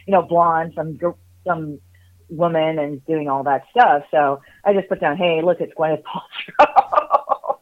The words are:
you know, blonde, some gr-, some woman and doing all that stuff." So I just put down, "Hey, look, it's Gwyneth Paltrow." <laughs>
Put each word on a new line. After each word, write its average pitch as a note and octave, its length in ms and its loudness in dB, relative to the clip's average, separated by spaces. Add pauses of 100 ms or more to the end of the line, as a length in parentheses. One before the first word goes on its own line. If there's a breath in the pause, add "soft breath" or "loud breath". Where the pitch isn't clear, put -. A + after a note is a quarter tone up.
you G3 60 -4
know, F#3 120 4
blonde, E3 520 2
some D#3+ 220 -8
gr-, F3 120 -2 (360)
some D#3+ 340 -6 (500)
woman D#3+ 500 0
and C#3+ 260 -6
doing D#3 220 -4
all C3+ 160 -2
that C3+ 280 0
stuff." F3 380 4
So C#3 320 2 (220 soft breath)
I G3+ 100 2
just F#3+ 140 -2
put F#3 140 -4
down, D3+ 160 0
"Hey, E3+ 240 0
look, F3 180 0
it's E3 140 -8
Gwyneth D#3 300 -2
Paltrow." - 1200 0
<laughs> - 60 -4 (300)